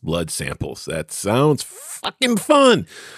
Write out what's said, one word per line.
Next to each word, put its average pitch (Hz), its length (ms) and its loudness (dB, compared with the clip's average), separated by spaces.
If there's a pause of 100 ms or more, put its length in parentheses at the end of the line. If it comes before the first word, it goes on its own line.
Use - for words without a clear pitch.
blood 80 280 -4
samples. - 560 -8
That 80 260 -8
sounds 131 500 0
fucking - 760 -4
fun. 262 480 4 (320)